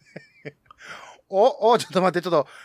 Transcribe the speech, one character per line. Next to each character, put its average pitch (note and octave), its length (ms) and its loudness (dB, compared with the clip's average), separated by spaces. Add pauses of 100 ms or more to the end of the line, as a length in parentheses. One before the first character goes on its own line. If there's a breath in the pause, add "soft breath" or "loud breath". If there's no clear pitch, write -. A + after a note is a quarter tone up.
(1300 loud breath)
お、 G#3 420 2
お、 A#3 80 4
ち - 80 -6
ょ - 40 -20
っ - 20 -18
と F3+ 80 0
待 F3+ 160 0
っ F3+ 40 -2
て、 - 20 -18
ち F3 60 -8
ょ - 20 -4
っ D3+ 140 0
と、 - 40 -12 (160 loud breath)